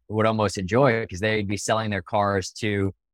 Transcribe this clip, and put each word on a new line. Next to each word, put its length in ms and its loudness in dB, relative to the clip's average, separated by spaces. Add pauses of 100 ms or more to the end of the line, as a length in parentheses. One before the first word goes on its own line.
would 200 0
almost 320 0
enjoy, 480 2
'cause 120 -10
they'd 280 0
be 100 -4
selling 320 -2
their 140 -2
cars 480 0
to 420 -2 (200)